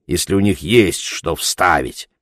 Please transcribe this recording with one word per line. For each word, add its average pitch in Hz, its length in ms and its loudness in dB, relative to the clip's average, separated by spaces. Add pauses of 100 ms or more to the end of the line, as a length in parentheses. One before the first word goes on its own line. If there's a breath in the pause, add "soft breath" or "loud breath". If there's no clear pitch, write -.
если 90 300 -2
у 98 60 2
них 98 180 2
есть 107 420 2
что - 340 -6
вставить». - 720 -2 (120)